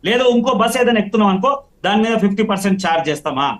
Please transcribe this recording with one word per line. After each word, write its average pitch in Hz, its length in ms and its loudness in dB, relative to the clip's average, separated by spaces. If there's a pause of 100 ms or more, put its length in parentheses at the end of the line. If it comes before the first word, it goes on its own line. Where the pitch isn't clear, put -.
లేదా 247 200 0
ఇంకో 247 300 2
బస్ 226 220 0
ఏదైనా 240 240 2
ఎక్కుతున్నాం 214 280 2
అనుకో, 196 340 0 (220)
దాని 202 180 0
మీద 226 160 0
ఫిఫ్టీ 196 240 0
పర్సెంట్ 190 440 -2
ఛార్జ్ 165 220 -2
చేస్తామా? 139 520 -4